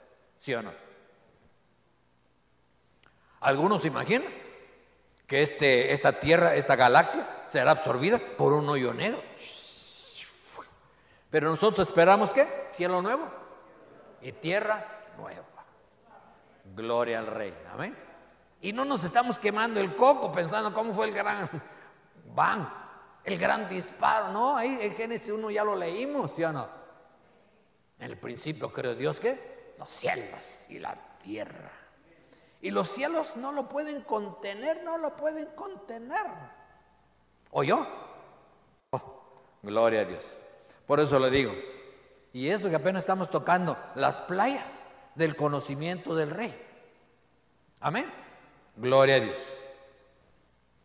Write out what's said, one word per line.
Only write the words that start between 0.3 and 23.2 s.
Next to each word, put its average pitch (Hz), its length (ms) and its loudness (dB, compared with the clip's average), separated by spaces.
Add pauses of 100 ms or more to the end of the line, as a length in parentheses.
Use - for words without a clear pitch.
¿sí 131 160 -6
o 113 80 -4
no? 101 80 -12 (2750)
Algunos 151 420 4
se 160 60 0
imaginan 151 440 0 (920)
que 135 160 4
este, 135 500 4
esta 139 280 2
tierra, 165 340 6
esta 139 220 4
galaxia, 135 500 6 (220)
será 139 240 4
absorbida 156 480 2 (180)
por 143 140 6
un 147 160 2
hoyo 127 260 0
negro. 196 260 -2 (2000)
Pero 156 220 2
nosotros 196 380 4
esperamos, 190 440 8
¿qué? - 380 2
Cielo 180 320 0
nuevo 254 260 -2 (920)
y 127 100 -12
tierra 208 560 -2 (320)
nueva. - 240 -14 (1300)
Gloria 117 420 0
al 110 80 -6
Rey. 107 260 -6 (200)
Amén. 196 240 -8 (640)
Y 196 120 -6
no 254 120 -4
nos 269 180 -2
estamos 240 380 2
quemando 214 400 0
el 190 160 -2
coco 262 340 6
pensando 185 420 -2
cómo 220 220 -2
fue 220 120 2
el 214 60 -4
gran 202 380 -2 (760)
bang, 170 420 0 (560)